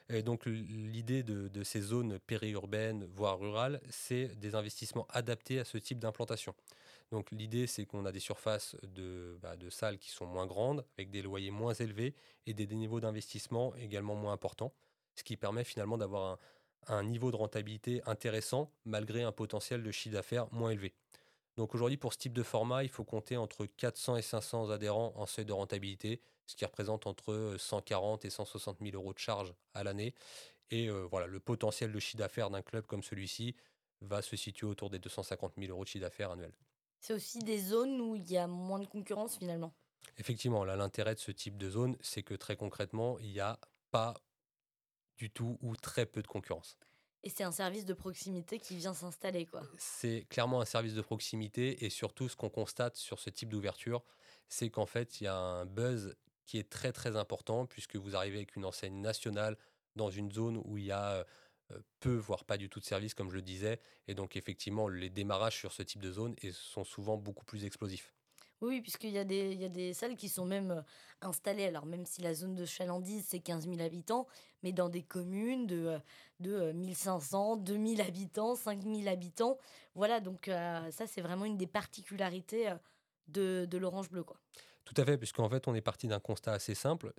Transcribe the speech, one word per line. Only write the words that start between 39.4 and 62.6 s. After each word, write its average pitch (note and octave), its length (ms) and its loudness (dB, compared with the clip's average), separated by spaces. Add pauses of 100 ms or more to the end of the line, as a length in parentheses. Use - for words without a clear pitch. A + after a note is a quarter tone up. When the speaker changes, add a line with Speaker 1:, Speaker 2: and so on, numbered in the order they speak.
Speaker 1:
Effectivement, A2+ 480 2
là, F#2+ 100 0
l'intérêt G2+ 400 2
de - 40 -8
ce - 120 -6
type G2+ 260 -6
de G2 120 -2
zone, B2 320 4
c'est - 220 -4
que - 100 -6
très G2 220 -4
concrètement, A2 640 0
il G#2+ 120 -6
y G2+ 80 -4
a G#2 200 0 (320)
pas A2+ 240 4 (1040)
du A2 120 -4
tout A#2+ 320 -2
ou A2+ 140 -2
très - 300 2
peu G#2+ 160 -4
de - 60 -4
concurrence. - 500 -4 (460)
Speaker 2:
Et G3+ 60 -6
c'est - 140 -2
un G3+ 80 0
service F#3+ 340 0
de F#3 80 2
proximité F#3 680 -4
qui F#3 180 -8
vient F3+ 160 -2
s'installer, F3 520 -2
quoi. - 160 -10 (160)
Speaker 1:
C'est - 520 -2
clairement B2 320 4
un A2+ 40 2
service A2+ 280 2
de A2 80 0
proximité A2 840 0
et G2+ 40 0
surtout, A#2+ 400 -2
ce - 60 -10
qu'on A2 140 -2
constate A#2+ 460 0
sur - 240 -6
ce - 100 -8
type A2+ 200 -6
d'ouverture, G#2+ 540 0 (440)
c'est - 220 0
qu'en G#2+ 160 2
fait, - 340 -2
il G2+ 60 -2
y - 20 2
a F#2+ 80 2
un F2+ 300 0
buzz G#2+ 500 0 (300)
qui - 120 -4
est G#2+ 120 -4
très, - 220 -2
très A2 260 -2
important G#2+ 480 0
puisque - 320 -8
vous G2 180 -4
arrivez G2 220 0
avec G2+ 180 -6
une G2 100 -4
enseigne G2 360 -4
nationale G#2+ 560 0 (380)
dans G#2+ 140 2
une G2+ 220 -2
zone A2+ 320 2
où G#2 140 -4
il G2+ 80 -2
y G2 60 0
a, G2 340 2 (460)
euh, F#2 80 -10 (200)
peu, B2 160 4
voire G#2 300 0
pas G#2 120 2
du G2 120 -4